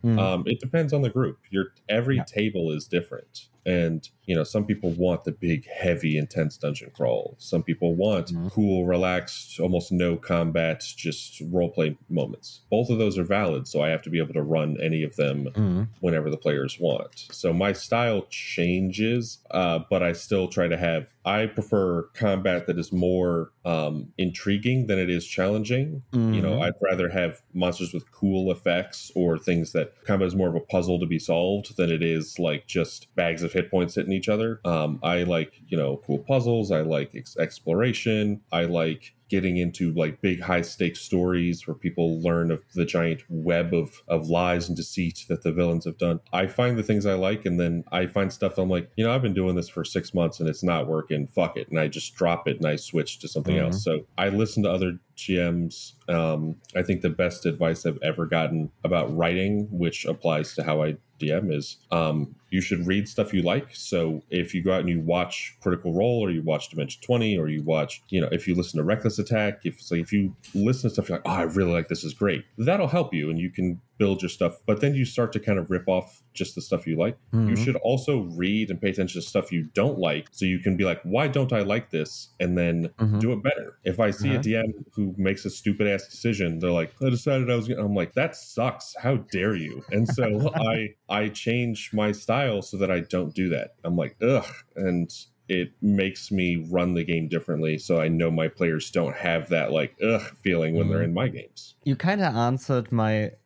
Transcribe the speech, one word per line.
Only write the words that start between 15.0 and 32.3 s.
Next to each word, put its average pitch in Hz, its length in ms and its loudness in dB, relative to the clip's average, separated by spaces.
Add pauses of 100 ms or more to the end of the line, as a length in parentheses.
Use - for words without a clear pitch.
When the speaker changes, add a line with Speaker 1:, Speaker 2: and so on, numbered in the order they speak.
Speaker 2:
of 73 140 -4
them 71 300 0
Speaker 1:
Mm-hmm. 95 380 0 (180)
Speaker 2:
whenever 80 280 2
the 76 80 -2
players 71 420 -2
want. - 520 -2
So - 220 0
my 95 200 2
style 117 560 0
changes, 95 1080 0 (120)
uh, 85 280 2 (100)
but 90 140 2
I 87 100 2
still 92 340 0
try 87 200 0
to 85 100 0
have, 82 300 0 (180)
I 107 220 2
prefer 95 560 0 (100)
combat 95 540 0
that 85 100 0
is 85 160 -6
more, 90 580 2 (120)
um, 78 560 -2
intriguing 104 680 0
than 101 140 0
it 90 100 0
is 87 160 0
challenging. 120 760 -2 (100)
You 113 280 2
know, 78 100 2
Speaker 1:
Mm-hmm. 71 100 0
Speaker 2:
I'd 85 200 0
rather 92 280 2
have 87 320 -2 (120)
monsters 90 400 0
with - 180 -8
cool 95 400 2
effects - 640 -2
or 85 240 2
things 85 340 0
that 80 200 0 (120)
combat 98 220 2
is 87 80 -2
more 92 140 2
of 82 60 -2
a 82 40 2
puzzle 90 400 0
to 90 80 0
be 82 120 0
solved 90 580 0
than 85 140 2
it 80 120 0
is, 80 340 -2